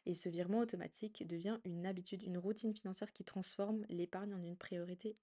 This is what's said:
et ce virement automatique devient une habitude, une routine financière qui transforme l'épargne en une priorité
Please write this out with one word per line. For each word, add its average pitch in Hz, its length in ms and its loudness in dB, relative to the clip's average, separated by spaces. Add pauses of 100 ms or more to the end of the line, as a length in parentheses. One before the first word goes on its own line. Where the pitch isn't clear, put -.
et 180 80 4
ce 165 140 0
virement 180 320 4
automatique 214 680 0
devient 180 380 0
une 175 220 0
habitude, 185 380 -2
une 180 140 0
routine 208 380 2
financière 202 380 -4
qui - 100 -8
transforme 208 640 0
l'épargne 185 460 0
en 180 100 -2
une 175 140 -4
priorité 180 640 -4